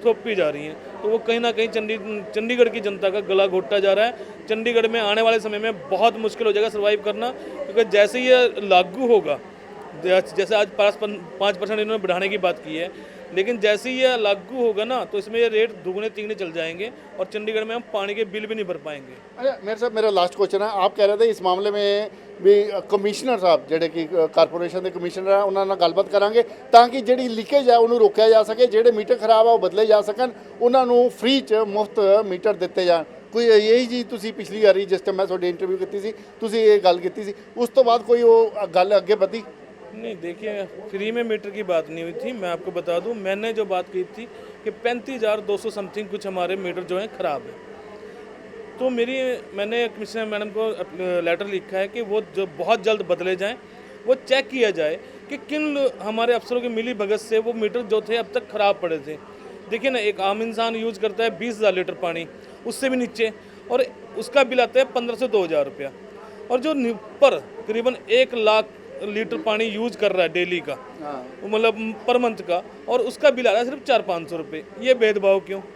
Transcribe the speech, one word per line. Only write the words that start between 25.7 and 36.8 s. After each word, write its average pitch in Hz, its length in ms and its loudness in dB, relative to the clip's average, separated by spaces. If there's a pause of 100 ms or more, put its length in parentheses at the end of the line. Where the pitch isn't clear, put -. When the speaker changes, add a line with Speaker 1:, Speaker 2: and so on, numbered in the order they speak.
Speaker 2:
ਗੱਲਬਾਤ 190 300 2
ਕਰਾਂਗੇ 208 360 2 (280)
ਤਾਂ 240 180 10
ਕਿ 254 120 -4
ਜਿਹੜੀ 247 280 0
ਲੀਕੇਜ 247 400 2
ਆ 233 80 8
ਉਹਨੂੰ 233 220 4
ਰੋਕਿਆ 214 300 6
ਜਾ 220 140 8
ਸਕੇ, 220 220 2
ਜਿਹੜੇ 226 260 4
ਮੀਟਰ 214 240 0
ਖਰਾਬ 220 320 4
ਆ 233 40 6
ਉਹ 226 80 6
ਬਦਲੇ 185 260 2
ਜਾ 214 160 6
ਸਕਣ, 214 280 -2 (320)
ਉਹਨਾਂ 247 240 4
ਨੂੰ 240 240 4
ਫ੍ਰੀ 262 320 2
ਚ 262 120 -2
ਮੁਫਤ 214 460 0 (260)
ਮੀਟਰ 180 280 -2
ਦਿੱਤੇ 180 320 -2
ਜਾਣ। 170 180 4 (300)
ਕੋਈ 233 120 2
ਇਹੀ 226 400 6
ਜੀ 240 180 -4
ਤੁਸੀਂ 220 300 -8
ਪਿਛਲੀ 208 280 -6
ਵਾਰੀ 196 240 6
ਜਿਸ 180 160 0
ਟਾਈਮ 190 160 -2
ਮੈਂ 190 80 0
ਤੁਹਾਡੀ 180 240 -2
ਇੰਟਰਵਿਊ 185 280 -4
ਕੀਤੀ 190 220 -6
ਸੀ, 214 140 -8 (260)
ਤੁਸੀਂ 226 200 -2
ਇਹ 214 200 8
ਗੱਲ 180 200 4